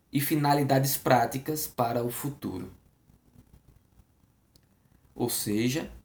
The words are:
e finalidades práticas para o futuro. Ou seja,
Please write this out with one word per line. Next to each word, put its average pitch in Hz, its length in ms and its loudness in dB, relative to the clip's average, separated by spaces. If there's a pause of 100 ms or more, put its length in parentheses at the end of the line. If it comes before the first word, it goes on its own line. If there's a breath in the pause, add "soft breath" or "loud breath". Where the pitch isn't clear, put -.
(120)
e 139 80 2
finalidades 143 800 2
práticas 135 680 2
para 120 360 -2
o 120 60 -2
futuro. 98 600 -8 (2500)
Ou 120 160 -2
seja, 120 640 -2 (140)